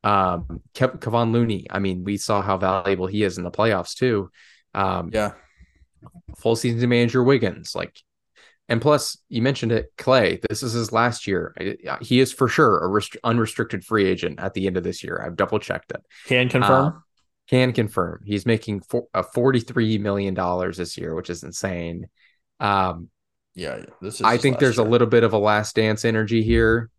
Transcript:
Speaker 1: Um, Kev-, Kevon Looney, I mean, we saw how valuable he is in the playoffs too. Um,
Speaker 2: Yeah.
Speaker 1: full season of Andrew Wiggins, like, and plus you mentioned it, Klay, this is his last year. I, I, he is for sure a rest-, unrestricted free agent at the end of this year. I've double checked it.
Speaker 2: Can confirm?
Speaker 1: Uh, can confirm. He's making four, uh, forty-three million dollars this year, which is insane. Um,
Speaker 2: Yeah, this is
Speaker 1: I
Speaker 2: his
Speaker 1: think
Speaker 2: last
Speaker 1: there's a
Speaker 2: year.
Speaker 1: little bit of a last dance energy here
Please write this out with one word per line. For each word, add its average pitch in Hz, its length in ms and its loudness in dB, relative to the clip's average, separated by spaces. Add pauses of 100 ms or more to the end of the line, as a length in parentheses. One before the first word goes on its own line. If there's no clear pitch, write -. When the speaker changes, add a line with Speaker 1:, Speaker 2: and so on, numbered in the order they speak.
Speaker 1:
Um, 92 580 0 (120)
Kev-, - 260 -2
Kevon 113 320 0
Looney, 113 380 0
I - 80 -6
mean, 92 260 -4
we 101 140 -4
saw 101 240 -2
how 98 160 0
valuable 92 480 0
he 104 180 -2
is 90 140 -2
in 90 60 -8
the 85 80 -8
playoffs 104 420 0
too. 107 380 0 (420)
Um, 92 400 -2
Speaker 2:
Yeah. 104 200 -2 (1040)
Speaker 1:
full 113 180 2
season 117 280 -2
of 120 80 2
Andrew 120 320 4
Wiggins, 117 520 0
like, - 240 -10 (680)
and 117 140 0
plus 147 360 2 (120)
you 117 140 -2
mentioned 127 280 0
it, 110 260 -2
Klay, 123 520 2
this 113 140 -6
is 113 100 -4
his 117 180 -4
last 113 360 0
year. 85 320 -4
I, - 180 -6 (100)
I, - 140 -6
he 123 180 2
is 127 140 2
for 127 140 2
sure 110 320 4
a 90 80 0
rest-, 101 360 -2
unrestricted 113 640 -2
free 104 200 2
agent 90 340 -2
at 95 160 -6
the 95 100 -4
end 92 120 -2
of 87 60 -2
this 90 200 -8
year. - 200 -6
I've 85 120 -10
double 98 240 0
checked - 320 -8
it. - 100 -10 (240)
Speaker 2:
Can 127 240 2
confirm? 131 380 4
Speaker 1:
Uh, - 120 -6 (480)
can 127 260 2
confirm. 92 520 -2
He's 104 220 -2
making 110 340 0
four, - 320 -6
uh, 95 80 0
forty-three 120 800 0
million 98 340 -2
dollars 90 440 -2
this 87 200 -8
year, 82 160 -8
which 90 160 -8
is 85 140 -10
insane. 85 640 -8 (520)
Um, 92 500 -2 (440)
Speaker 2:
Yeah, 71 320 -10 (160)
this 101 140 -10
is - 60 -8
Speaker 1:
I 110 120 4
Speaker 2:
his 123 80 2
Speaker 1:
think 131 140 4
Speaker 2:
last - 60 0
Speaker 1:
there's 123 180 4
a - 20 4
Speaker 2:
year. 107 80 2
Speaker 1:
little 120 180 4
bit 117 160 6
of 107 100 4
a 110 40 2
last 104 380 2
dance 110 300 0
energy 110 360 2
here 113 580 2